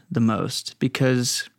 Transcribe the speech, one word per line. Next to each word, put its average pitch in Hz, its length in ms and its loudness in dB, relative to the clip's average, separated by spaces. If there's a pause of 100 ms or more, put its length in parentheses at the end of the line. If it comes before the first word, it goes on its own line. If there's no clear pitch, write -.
(100)
the 147 100 0
most, - 600 -2
because 127 680 0 (100)